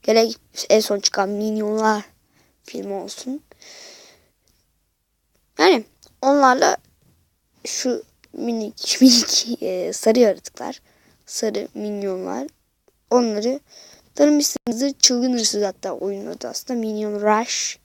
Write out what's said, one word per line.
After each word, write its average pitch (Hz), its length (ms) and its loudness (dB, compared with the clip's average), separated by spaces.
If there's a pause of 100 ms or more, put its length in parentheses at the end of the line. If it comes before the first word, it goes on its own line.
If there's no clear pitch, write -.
Gerek 226 340 2 (320)
en 220 100 6
son 214 200 -2
çıkan 196 300 0
Minyonlar 214 720 0 (600)
filmi 196 300 -10
olsun. 202 480 -10 (2250)
Yani 311 240 6 (380)
onlarla 269 560 4 (880)
şu - 380 -6 (300)
minik, 226 640 -6
<laughs> - 40 4
minik, 240 600 2
e, 180 300 -4
sarı 226 260 2
yaratıklar, - 640 0 (440)
sarı 208 480 -6
minyonlar, 202 760 -6 (640)
onları 233 480 0 (560)
tanımışsınızdır. 285 840 2
Çılgın 254 340 2
Hırsız 214 300 -2
hatta 190 280 -4
oyunun 196 400 -6
adı - 160 -10
aslında - 320 -8
Minion 214 420 -4
Rush 214 640 0